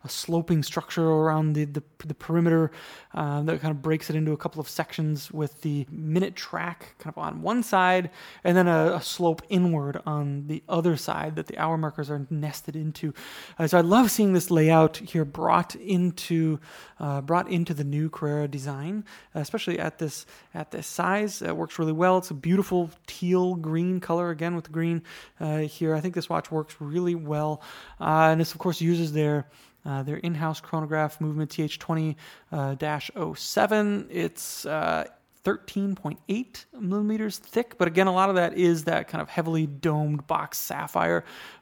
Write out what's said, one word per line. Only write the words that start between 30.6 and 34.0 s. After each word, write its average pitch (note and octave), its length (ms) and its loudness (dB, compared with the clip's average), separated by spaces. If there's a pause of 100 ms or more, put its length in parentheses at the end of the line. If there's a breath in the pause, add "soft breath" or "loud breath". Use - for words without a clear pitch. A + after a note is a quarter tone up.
chronograph D#3 600 -2
movement D3+ 300 -2
T - 120 -4
H D3 160 -4
twenty, D#3+ 380 -2 (360 loud breath)
uh, C#3 220 -2
dash D3+ 420 -4
oh D#3+ 180 -4
seven. G3+ 760 0